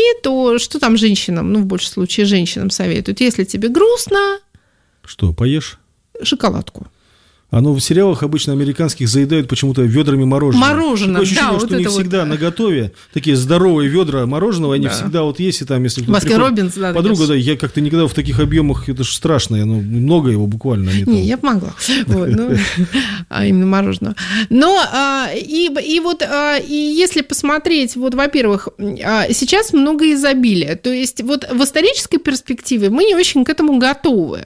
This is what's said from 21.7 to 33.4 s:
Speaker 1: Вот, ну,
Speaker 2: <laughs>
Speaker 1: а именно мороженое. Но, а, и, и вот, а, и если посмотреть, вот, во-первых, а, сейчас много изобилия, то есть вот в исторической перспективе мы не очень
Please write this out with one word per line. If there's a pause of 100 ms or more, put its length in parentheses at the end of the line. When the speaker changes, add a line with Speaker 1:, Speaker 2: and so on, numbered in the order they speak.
Speaker 1:
Вот,
ну, (360)
Speaker 2:
<laughs>
Speaker 1:
а
именно
мороженое. (340)
Но, (140)
а,
и, (160)
и
вот,
а,
и
если
посмотреть,
вот,
во-первых, (340)
а,
сейчас
много
изобилия,
то
есть
вот
в
исторической
перспективе
мы
не
очень